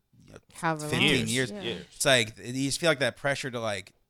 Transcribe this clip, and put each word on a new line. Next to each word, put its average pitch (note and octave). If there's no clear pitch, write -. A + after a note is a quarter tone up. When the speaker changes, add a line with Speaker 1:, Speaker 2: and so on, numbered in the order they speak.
Speaker 1:
you -
know, -
Speaker 2:
However D#3+
long. D3+
Speaker 1:
fifteen D3+
Speaker 3:
Years. A2+
Speaker 1:
years, B2+
Speaker 2:
Yeah. -
Speaker 3:
Years. G2
Speaker 1:
it's -
like, A#2+
you G#2
just C3
feel, E3
like, C#3+
that A#2+
pressure C#3
to, A#2
like, G#2